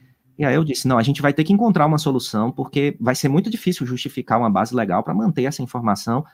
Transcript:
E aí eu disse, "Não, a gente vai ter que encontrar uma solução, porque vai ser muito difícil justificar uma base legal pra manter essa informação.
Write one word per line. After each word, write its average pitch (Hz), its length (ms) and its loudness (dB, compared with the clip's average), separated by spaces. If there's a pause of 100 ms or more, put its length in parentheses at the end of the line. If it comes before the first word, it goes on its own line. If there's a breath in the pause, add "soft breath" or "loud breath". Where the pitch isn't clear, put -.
(400 loud breath)
E 151 60 0
aí 127 80 2
eu 156 100 2
disse, 139 240 -4
"Não, 127 120 4
a - 20 4
gente 131 180 0
vai 143 140 2
ter 160 100 0
que 160 80 0
encontrar 202 360 4
uma 156 100 2
solução, 123 540 -2
porque 139 480 -2
vai 117 160 0
ser - 120 0
muito 165 220 2
difícil 180 380 -4
justificar 123 500 -2
uma 117 140 2
base 101 240 0
legal 101 260 0
pra - 100 -8
manter 175 340 0
essa 139 180 -4
informação. 117 600 -2 (100)